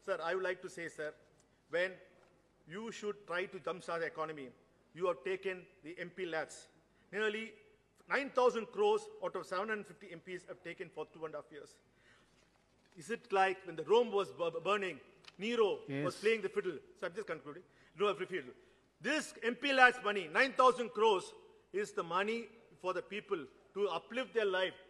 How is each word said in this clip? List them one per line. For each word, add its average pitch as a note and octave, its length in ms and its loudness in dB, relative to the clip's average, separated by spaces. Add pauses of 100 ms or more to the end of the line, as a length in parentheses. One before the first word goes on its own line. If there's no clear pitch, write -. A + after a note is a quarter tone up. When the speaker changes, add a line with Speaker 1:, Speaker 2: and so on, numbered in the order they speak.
Speaker 1:
sir, F#3 200 0
I E3 100 0
would F#3+ 100 0
like F3+ 200 -2
to F3+ 60 -10
say, E3+ 180 -8
sir, D3+ 260 -8 (560)
when F3 220 2 (760)
you G#3 240 -8
should G#3 240 -6 (120)
try F3 180 -2
to F#3+ 140 -12
jumpstart E3+ 400 -6
the E3 80 -2
economy, D#3 400 -6 (480)
you E3+ 100 -2
have F3 180 0
taken F#3 380 -4 (220)
the D#3+ 160 -12
M F3 100 -8
P F#3 160 -8
lads. D#3+ 420 -6 (440)
Nearly G#3+ 400 -2 (580)
nine B3+ 220 0
thousand A#3 400 4
crores G#3 300 4 (220)
out G3+ 120 -4
of F3 100 -4
seven F#3+ 240 -2
hundred G#3+ 160 -4
fifty F3 260 -18
M E3+ 140 -14
Ps F3+ 220 -10
have - 160 -14
taken E3+ 320 -10
for D#3 180 -6
two D#3+ 120 -10
and D3+ 100 -10
a - 20 -6
half C#3+ 140 -12
years. - 240 -18 (1200)
Is D#3+ 140 -10
it - 200 -6
like F#3+ 260 4 (100)
when E3 80 -10
the D#3 80 -6
Rome A3 280 6
was G3 200 2
bu-, E3 180 -2
bu-, D#3+ 120 -6
burning, F#3 380 -2 (380)
Nero G#3+ 400 2 (100)
was C#3+ 280 -2
Speaker 2:
Yes. - 0 -
Speaker 1:
playing A3 260 2
the F#3 80 -4
fiddle? F3+ 300 -2 (200)
So G3 60 -6
I'm E3+ 80 -6
just G3 140 -10
concluding. D3 340 -10 (380)
No, G#3 80 4
every F#3 180 0
fiddle. D3 280 -6 (460)
This C4 440 0
M A#3+ 100 0
P C#4 180 0
lads' B3+ 320 8
money, G3+ 300 0
nine B3+ 200 4
thousand A#3+ 360 6
crores, G#3 440 4 (380)
is G3+ 200 -4
the G3 100 -6
money G3+ 440 -2 (360)
for F3+ 120 -2
the E3+ 100 -2
people G3 420 -6 (300)
to G3 140 2
uplift G3 440 -4
their A3 120 4
life F#3 280 2 (160)